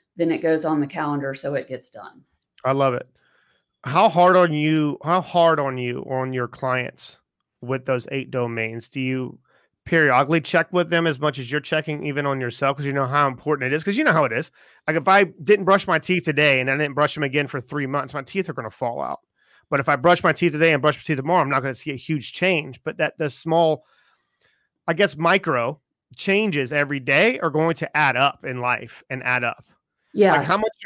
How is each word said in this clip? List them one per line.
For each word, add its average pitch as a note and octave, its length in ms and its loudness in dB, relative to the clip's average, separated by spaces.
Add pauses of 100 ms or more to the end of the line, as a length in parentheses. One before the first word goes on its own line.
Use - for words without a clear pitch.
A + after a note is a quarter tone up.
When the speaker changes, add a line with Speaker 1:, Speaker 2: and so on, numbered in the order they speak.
(160)
Speaker 1:
Then E3 140 0
it D#3+ 80 -2
goes D#3+ 260 0
on D#3 160 0
the C#3+ 60 -2
calendar C#3+ 480 -6
so C#3+ 200 -6
it C3 120 -6
gets B2+ 240 -12
done. - 320 -20 (420)
Speaker 2:
I B2+ 60 0
love C3+ 240 2
it. - 140 -8 (760)
How E3+ 260 4
hard F3+ 280 6
on F3 160 6
you, D3+ 500 0
how E3+ 180 0
hard E3 380 4
on C3+ 180 -2
you B2 240 -4
or C3 220 -4
on C3 100 -4
your B2 160 -2
clients - 720 -6 (420)
with B2+ 260 -6
those B2+ 260 -2
eight C3 180 -6
domains? A#2 600 -4
Do C3+ 100 -8
you C3 380 -4 (480)
periodically D3+ 560 4
check - 300 0
with F3 180 0
them E3+ 160 2
as D3 120 -2
much C#3+ 200 -2
as B2 120 -10
you're D3 100 -2
checking D3+ 440 -4
even C#3+ 220 -4
on C#3 140 -2
yourself? C3+ 360 -2
'Cause C#3+ 100 -8
you C#3 60 -4
know C#3 140 0
how C#3+ 220 2
important C3+ 440 -2
it - 40 0
is. D#3+ 80 -4
'Cause G3+ 120 -2
you D#4 80 0
know A#3+ 80 4
how D#3+ 120 2
it A#2 80 -2
is. C3 180 -4 (360)
Like, D#3 100 -2
if D#3 120 -2
I G3 160 6
didn't F#3+ 400 2
brush F#3+ 220 4
my E3+ 120 2
teeth F3 260 -2
today C#3+ 360 2
and B2+ 100 -2
I C3+ 60 0
didn't C#3+ 180 -2
brush C#3+ 200 0
them D#3 80 -6
again C#3+ 240 0
for C3 140 -8
three C#3+ 260 -6
months, C3+ 280 -4
my C#3+ 80 -8
teeth F#3 280 -6
are - 20 -8
gonna A#2 180 -8
fall B2 300 -6
out. C2+ 200 -8 (500)
But C#3 100 0
if C3+ 80 -4
I D3 80 2
brush E3+ 260 4
my E3+ 100 4
teeth E3+ 200 0
today D#3+ 200 4
and C3+ 100 0
brush D3 160 2
my - 40 -20
teeth D#3 140 -4
tomorrow, D#3+ 260 2
I'm C3+ 80 -2
not C3+ 120 0
gonna C3 120 -4
see - 160 -10
a C3+ 60 -6
huge C#3+ 360 -6
change. E3 520 -2
But D#3+ 140 -8
that, D3+ 200 -2
the D3+ 120 -4
small, D#3+ 540 0 (1040)
I E3 80 0
guess, D#3+ 220 0
micro D#3 640 0 (360)
changes F#3+ 560 0
every C#3+ 280 0
day D3+ 400 2
are E3 100 -2
going D#3 260 0
to - 200 -6
add C#3 200 2
up C3+ 280 0
in B2+ 160 -8
life B2 500 -4
and B2+ 140 -8
add B2 200 0
up. - 200 -6 (480)
Speaker 1:
Yeah. F#3+ 240 4
Speaker 2:
Like, C#3+ 100 0
how F#3 120 2
much, A3 280 -4